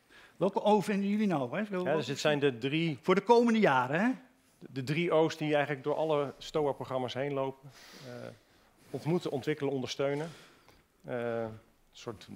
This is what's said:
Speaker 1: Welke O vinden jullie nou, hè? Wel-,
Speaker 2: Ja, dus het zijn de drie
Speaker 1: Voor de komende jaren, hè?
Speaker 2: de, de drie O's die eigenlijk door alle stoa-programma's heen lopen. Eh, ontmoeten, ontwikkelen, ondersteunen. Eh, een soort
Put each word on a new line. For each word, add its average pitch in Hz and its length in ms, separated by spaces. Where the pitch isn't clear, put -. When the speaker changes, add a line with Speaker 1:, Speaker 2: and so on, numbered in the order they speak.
Speaker 1:
Welke 190 260
O 208 180
vinden 196 280
jullie 214 180
nou, 139 300
hè? 208 60
Wel-, 196 220
Speaker 2:
Ja, 160 100
dus 110 120
het 139 120
zijn 151 200
de 135 180
drie 143 440
Speaker 1:
Voor 185 140
de 196 60
komende 233 380
jaren, 139 400
hè? 226 100
Speaker 2:
de, - 120
de 131 120
drie 156 280
O's 160 260
die 151 160
eigenlijk 143 300
door 143 120
alle 147 420
stoa-programma's 131 760
heen 139 200
lopen. 135 360
Eh, 120 200
ontmoeten, 156 420
ontwikkelen, 139 420
ondersteunen. 143 560
Eh, 120 360
een 113 100
soort - 440